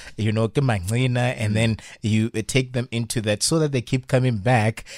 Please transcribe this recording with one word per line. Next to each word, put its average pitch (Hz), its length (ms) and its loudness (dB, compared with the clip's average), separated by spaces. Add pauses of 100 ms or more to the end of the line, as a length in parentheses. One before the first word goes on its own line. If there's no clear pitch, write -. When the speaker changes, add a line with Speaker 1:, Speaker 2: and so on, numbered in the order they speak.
(180)
Speaker 1:
you 110 140 0
know, 110 160 2
ke 104 140 -12
mangcina," 123 760 0
and 107 140 -2
Speaker 2:
Mm. - 20 0
Speaker 1:
then 110 240 2 (240)
you, 110 320 2
uh, 110 140 -2
take 127 240 0
them 123 200 -2
into 117 300 -4
that 104 220 0
so 160 160 2
that 151 140 0
they 127 80 0
keep 127 260 -2
coming 127 300 2
back, 110 480 2 (120)